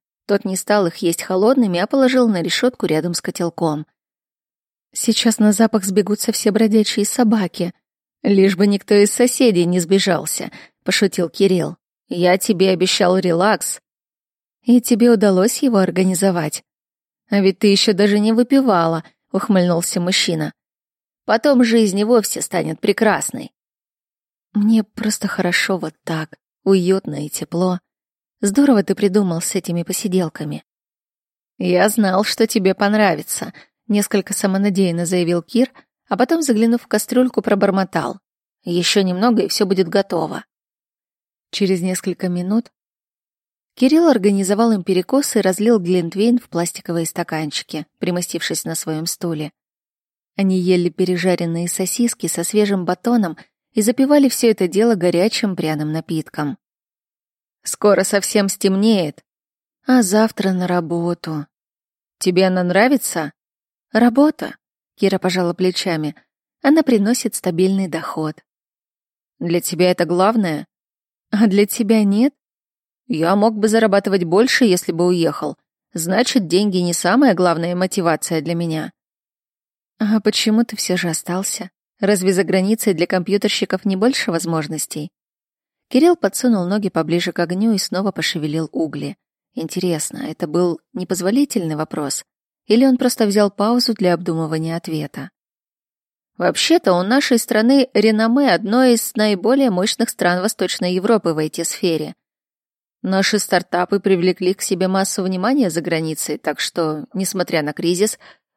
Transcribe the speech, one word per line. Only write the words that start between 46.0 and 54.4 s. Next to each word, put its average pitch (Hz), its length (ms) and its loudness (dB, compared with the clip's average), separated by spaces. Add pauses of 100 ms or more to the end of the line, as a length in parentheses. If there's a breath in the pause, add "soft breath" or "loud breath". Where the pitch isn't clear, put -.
в - 120 -8
пластиковые 170 560 -4
стаканчики, 160 800 -8 (120)
примостившись 170 640 -4
на 165 100 -6
своём 160 300 -6
стуле. 156 460 -6 (840)
Они 190 240 2
ели 180 300 2
пережаренные 175 800 -2
сосиски 196 580 -4
со 165 160 -4
свежим 202 420 0
батоном 185 520 -2 (360 loud breath)
и 220 80 0
запивали 269 480 4
всё 233 200 2